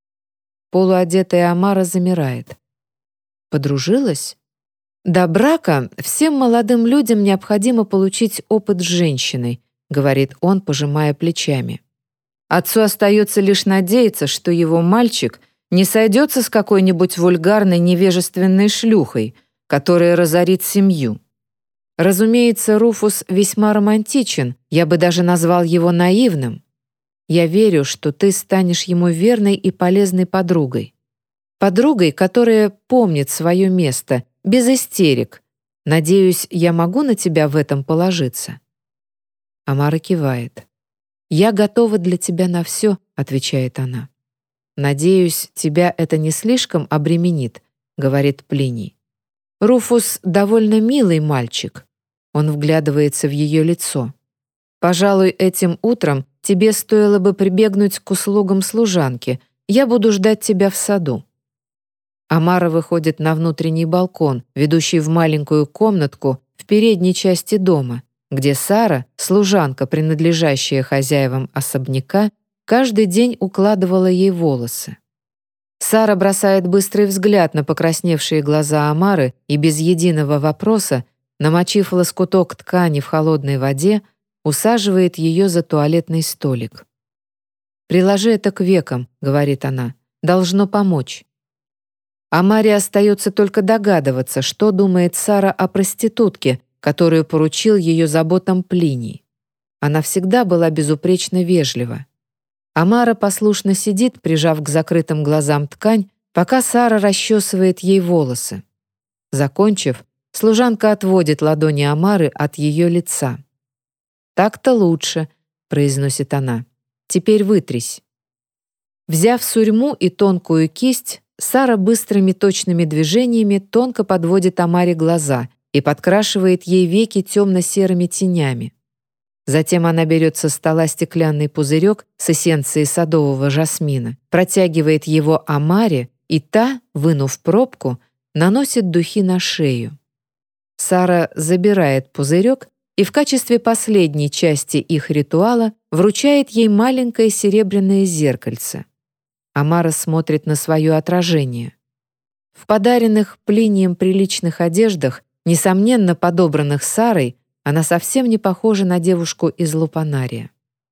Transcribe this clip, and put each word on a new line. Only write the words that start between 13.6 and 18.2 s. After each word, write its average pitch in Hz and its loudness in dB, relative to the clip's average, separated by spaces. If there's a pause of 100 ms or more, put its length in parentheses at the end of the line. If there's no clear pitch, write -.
надеяться, 196 0
что - -4
его 170 2
мальчик 202 0 (280)
не 185 2
сойдётся 226 2
с - -4
какой-нибудь 185 2
вульгарной 180 2
невежественной 185 2